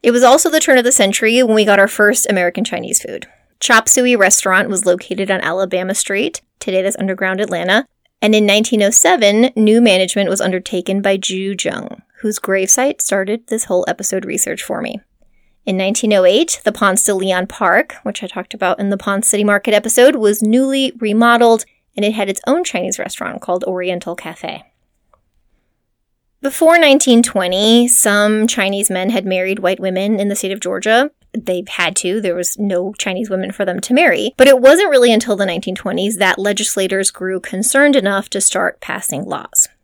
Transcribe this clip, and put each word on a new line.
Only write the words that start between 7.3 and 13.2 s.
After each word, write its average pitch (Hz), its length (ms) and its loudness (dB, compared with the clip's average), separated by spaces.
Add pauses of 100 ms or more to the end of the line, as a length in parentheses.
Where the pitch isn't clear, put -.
Atlanta. 185 460 -2 (340)
And 214 140 2
in 214 100 4
nineteen 208 380 2
oh 202 80 2
seven, 233 640 2
new 220 260 4
management 190 480 2
was 190 100 -2
undertaken 185 600 -4
by 196 160 0
Ju 190 420 -6
Jung, - 440 -8 (180)
whose 214 160 -4
gravesite 196 640 -2
started 202 460 -4